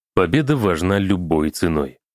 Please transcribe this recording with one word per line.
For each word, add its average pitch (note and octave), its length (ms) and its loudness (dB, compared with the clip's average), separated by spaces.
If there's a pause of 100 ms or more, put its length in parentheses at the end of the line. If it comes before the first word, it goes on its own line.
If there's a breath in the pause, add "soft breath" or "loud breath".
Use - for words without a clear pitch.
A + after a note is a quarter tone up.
(140)
Победа C3 420 2
важна F#2+ 440 0
любой E2+ 500 0
ценой. D2+ 480 -2 (180)